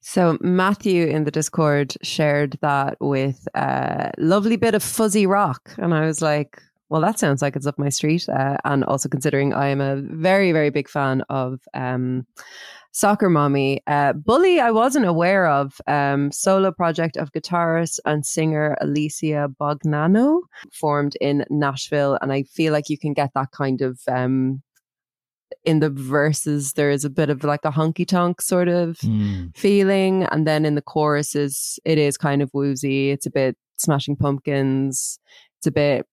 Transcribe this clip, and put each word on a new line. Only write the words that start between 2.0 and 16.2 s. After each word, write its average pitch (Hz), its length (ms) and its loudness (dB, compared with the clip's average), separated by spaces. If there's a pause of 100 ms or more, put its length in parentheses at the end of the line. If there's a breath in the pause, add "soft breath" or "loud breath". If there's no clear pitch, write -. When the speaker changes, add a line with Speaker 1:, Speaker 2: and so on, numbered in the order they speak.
Speaker 1:
shared 147 600 0
that 139 380 0
with 135 540 -2
a 131 640 -2
lovely 202 400 2
bit 214 180 2
of 208 80 0
fuzzy 214 440 0
rock. 190 500 0
And 170 160 0
I 156 140 2
was 160 160 -2
like, 151 400 -2 (260)
"Well, 156 140 0
that 220 160 0
sounds 139 240 0
like 139 120 -2
it's 139 120 -4
up 147 120 -4
my 143 120 -2
street." 156 360 -2
Uh, 135 380 -2
and 139 200 0
also 135 260 -2
considering 139 420 0
I 139 160 0
am 139 140 -2
a 139 140 -2
very, 175 560 0
very 151 180 2
big 143 180 -4
fan 135 400 0
of, 131 320 -4 (140)
um, 127 520 -4 (680 loud breath)
Soccer 208 360 2
Mommy. 139 580 2
Uh, 143 280 2
Bully, 311 440 4
I 233 120 2
wasn't 240 340 2
aware 175 440 2
of, 139 380 0
um, 143 460 0